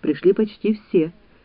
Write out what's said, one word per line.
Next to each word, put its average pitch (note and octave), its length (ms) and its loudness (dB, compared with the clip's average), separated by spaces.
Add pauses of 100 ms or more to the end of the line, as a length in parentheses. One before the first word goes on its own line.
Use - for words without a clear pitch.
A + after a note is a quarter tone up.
Пришли D#3 320 0
почти G#3+ 440 -4 (100)
все, E3+ 240 0 (320)